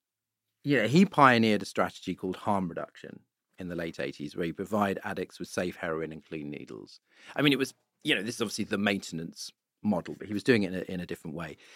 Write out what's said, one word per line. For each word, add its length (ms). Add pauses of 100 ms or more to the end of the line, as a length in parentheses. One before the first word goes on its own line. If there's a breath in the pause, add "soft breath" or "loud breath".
(640)
you 160
know, 80
he 160
pioneered 560
a 60
strategy 480
called 220
harm 320
reduction 520 (380)
in 100
the 60
late 260
eighties, 340
where 120
he 60
provided 520
addicts 340
with 100
safe 280
heroin 340
and 140
clean 240
needles. 520 (360 loud breath)
I 60
mean, 100
it 60
was, 160 (280)
you 120
know, 80
this 140
is 40
obviously 240
the 140
maintenance 760 (300)
model, 340
but 120
he 40
was 120
doing 180
it 100
in 60
a, 160
in 60
a 60
different 300
way. 220 (180 soft breath)